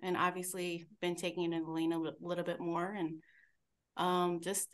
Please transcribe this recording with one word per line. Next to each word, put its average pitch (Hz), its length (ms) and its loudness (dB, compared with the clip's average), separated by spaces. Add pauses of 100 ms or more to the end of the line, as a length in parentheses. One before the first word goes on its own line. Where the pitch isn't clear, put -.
And 185 160 0
obviously 180 680 0 (140)
been 175 160 0
taking 170 360 0
it 165 40 0
in 165 80 0
the 160 60 -4
lane 165 220 2
a 165 60 0
li-, 160 220 -2
little 170 240 -2
bit 170 160 -2
more 170 280 0
and, 165 320 -2 (760)
um, 180 440 4
just 190 340 -2